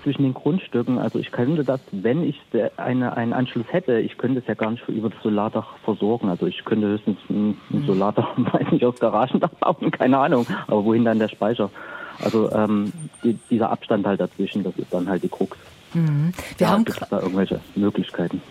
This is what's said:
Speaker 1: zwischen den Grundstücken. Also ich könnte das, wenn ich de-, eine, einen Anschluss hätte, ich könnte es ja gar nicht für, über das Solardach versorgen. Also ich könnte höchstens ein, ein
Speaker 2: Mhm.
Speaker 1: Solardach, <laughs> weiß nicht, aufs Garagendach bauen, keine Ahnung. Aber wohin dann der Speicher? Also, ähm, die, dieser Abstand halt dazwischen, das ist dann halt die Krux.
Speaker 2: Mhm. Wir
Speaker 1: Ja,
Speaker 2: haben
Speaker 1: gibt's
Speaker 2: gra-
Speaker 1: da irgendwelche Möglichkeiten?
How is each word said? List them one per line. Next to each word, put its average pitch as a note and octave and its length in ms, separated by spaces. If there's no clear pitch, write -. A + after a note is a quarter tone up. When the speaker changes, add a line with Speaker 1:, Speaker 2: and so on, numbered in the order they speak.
Speaker 1:
zwischen C#3+ 200
den C3 100
Grundstücken. B2+ 680
Also A2+ 180
ich A#2+ 140
könnte D3 320
das, B2+ 160
wenn A#2 340
ich - 140
de-, G#2+ 240
eine, B2 400
einen A#2 160
Anschluss B2 380
hätte, C3 320
ich - 160
könnte C3 240
es - 60
ja A2 60
gar A2 160
nicht A#2 140
für, - 80
über A2 180
das - 140
Solardach G#2+ 440
versorgen. A2 420
Also F2+ 180
ich - 200
könnte G#2+ 220
höchstens G#2 320
ein, G#2 220
ein G2 60
Speaker 2:
Mhm. G#2 160
Speaker 1:
Solardach, G2+ 460
<laughs> - 40
weiß - 380
nicht, D3+ 100
aufs B2 160
Garagendach A#2 520
bauen, - 300
keine - 260
Ahnung. C3+ 280
Aber G#2 160
wohin A2+ 220
dann A2 140
der A2 100
Speicher? G#2 400
Also, G#2+ 300
ähm, G#2 420
die, A#2 160
dieser A3 220
Abstand G#2 340
halt G2 140
dazwischen, F#2+ 440
das F#2 140
ist - 160
dann F#2 160
halt F2+ 140
die - 60
Krux. - 280
Speaker 2:
Mhm. D#3+ 380
Wir F3+ 80
Speaker 1:
Ja, - 80
Speaker 2:
haben A3 120
Speaker 1:
gibt's - 180
Speaker 2:
gra- - 80
Speaker 1:
da G3+ 100
irgendwelche F#3+ 380
Möglichkeiten? - 760